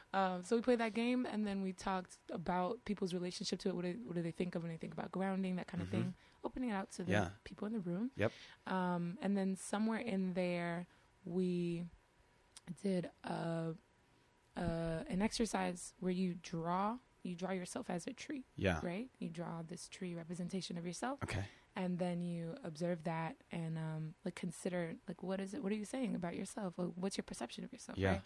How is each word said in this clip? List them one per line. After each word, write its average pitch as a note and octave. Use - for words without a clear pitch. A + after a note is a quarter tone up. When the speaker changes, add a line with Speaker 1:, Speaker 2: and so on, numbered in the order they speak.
Speaker 1:
Um, F#3
so A3+
we A#3
played A#3+
that A3+
game, B3
and G#3+
then G3
we F#3+
talked F#3
about F3+
people's F#3+
relationship F3+
to G3
it. F3+
What F3
do, F3+
what E3+
do F3
they E3
think F3+
of E3+
when E3
they E3
think -
about -
grounding, F#3+
that F3
kind F#3
of F#2
Speaker 2:
Mm-hmm. G2+
Speaker 1:
thing. F3+
Opening B3
it G#3+
out G3
to -
the F3
Speaker 2:
Yeah. G2+
Speaker 1:
people G3
in A3
the A3+
room. F3+
Speaker 2:
Yep. G#2
Speaker 1:
Um, F3+
and G3
then F#3+
somewhere A3
in F#3+
there, F3
we F3
did F#3
a, E3
a, F#3
an F3+
exercise F#3+
where F#3
you F3+
draw, F3+
you F3+
draw F3+
yourself F#3+
as F3+
a C4+
tree. C4+
Speaker 2:
Yeah. F2
Speaker 1:
Right? F#3
You F3+
draw E3
this E3+
tree F3+
representation F3
of E3+
yourself. B3
Speaker 2:
Okay. G2
Speaker 1:
And F3+
then F3
you E3+
observe E3+
that E3
and, D#3+
um, D#3
like, F3+
consider, F3
like, -
what F#3+
is G3
it? G3+
What F#3+
are G#3+
you G#3+
saying B3
about F3
yourself? F#3+
Like, F3
what's F3+
your F#3
perception G3+
of -
yourself? -
Speaker 2:
Yeah. F#2+
Speaker 1:
Right? F#2+